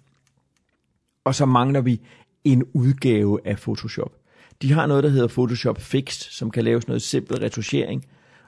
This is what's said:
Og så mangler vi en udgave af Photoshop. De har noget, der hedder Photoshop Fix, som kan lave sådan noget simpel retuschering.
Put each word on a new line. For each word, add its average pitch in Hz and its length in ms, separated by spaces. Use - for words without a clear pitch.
Og 135 100
så 147 120
mangler 131 340
vi 120 200
en 131 280
udgave 120 720
af 104 140
Photoshop. - 580
De 139 100
har 156 140
noget, 139 180
der 147 60
hedder 127 180
Photoshop 120 520
Fix, - 340
som - 360
kan 117 140
lave 117 160
sådan 117 100
noget 120 120
simpel - 360
retuschering. 123 680